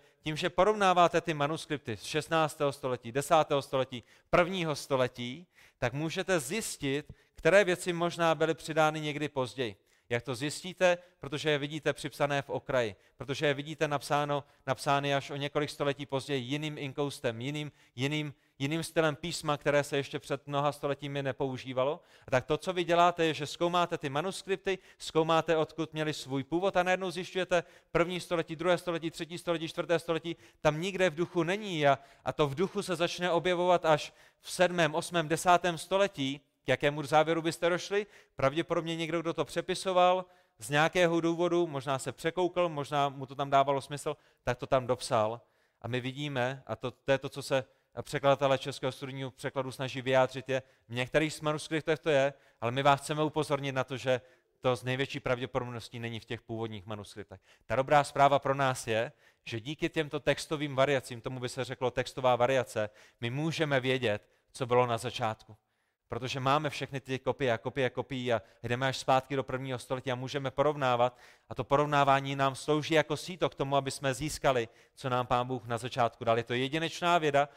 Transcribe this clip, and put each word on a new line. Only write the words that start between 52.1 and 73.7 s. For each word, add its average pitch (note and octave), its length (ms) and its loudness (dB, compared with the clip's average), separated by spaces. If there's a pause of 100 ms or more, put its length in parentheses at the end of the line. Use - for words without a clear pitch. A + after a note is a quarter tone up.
je, C#3 240 2 (260)
ale A#2 120 -2
my C3+ 100 -2
vás C#3 180 6
chceme D3+ 240 -2
upozornit C#3+ 480 -2
na C3 120 0
to, C3+ 120 -6
že B2 240 0 (400)
to B2+ 160 2
z A#2+ 80 -16
největší B2+ 360 -4
pravděpodobností B2 800 -4
není A#2 220 -8
v - 40 -20
těch A#2 180 -8
původních A2 440 -8
manuskriptech. G#2 540 -14 (260)
Ta A2+ 100 0
dobrá C#3 280 4
zpráva C#3 340 4
pro C3+ 160 0
nás C3+ 320 -2
je, A#2 260 0 (320)
že A2+ 160 -8
díky D3+ 280 -6
těmto D3+ 320 -4
textovým C#3+ 560 -2
variacím, C3 440 0
tomu B2+ 200 -8
by B2 80 -4
se B2+ 160 -6
řeklo B2 260 -2
textová B2+ 460 0
variace, A#2 540 0 (300)
my A#2 100 -4
můžeme D3 500 0
vědět, B2 480 0 (240)
co C3+ 140 -6
bylo B2 200 4
na A#2 120 -2
začátku. A2 580 -6 (520)
Protože A#2+ 320 4
máme C#3+ 300 6
všechny C3+ 300 -6
ty C3 180 -4
kopie B2+ 340 2
a A2 60 2
kopie B2+ 280 0
a A#2+ 40 0
kopií B2 420 -2
a A2 100 2 (200)
jdeme B2 260 0
až B2+ 80 -2
zpátky C3 400 2
do C3 60 0
prvního C3 360 -6
století B2+ 340 -4
a - 20 -2
můžeme C3 360 -6
porovnávat. C3 680 2 (300)
A A2+ 60 -12
to C3 100 -4
porovnávání C#3 720 4
nám C3+ 180 0
slouží D3+ 400 0
jako D3+ 220 2
síto E3+ 340 -4
k - 40 -14
tomu, C#3 220 -2